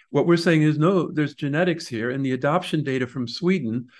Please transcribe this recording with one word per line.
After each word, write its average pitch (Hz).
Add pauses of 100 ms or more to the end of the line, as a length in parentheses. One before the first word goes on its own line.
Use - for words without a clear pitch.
(100)
what 147
we're 170
saying 165
is, 151
no, 160
there's 147
genetics 160
here, 117
and 139
the 127
adoption 151
data 131
from 120
Sweden 131 (140)